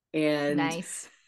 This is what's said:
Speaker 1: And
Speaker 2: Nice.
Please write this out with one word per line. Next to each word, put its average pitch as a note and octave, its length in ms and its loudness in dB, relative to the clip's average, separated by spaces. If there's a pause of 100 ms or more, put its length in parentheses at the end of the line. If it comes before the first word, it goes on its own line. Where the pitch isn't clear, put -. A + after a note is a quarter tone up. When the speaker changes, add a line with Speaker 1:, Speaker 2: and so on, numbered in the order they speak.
(140)
Speaker 1:
And D3 420 2
Speaker 2:
Nice. E3 540 -4 (180)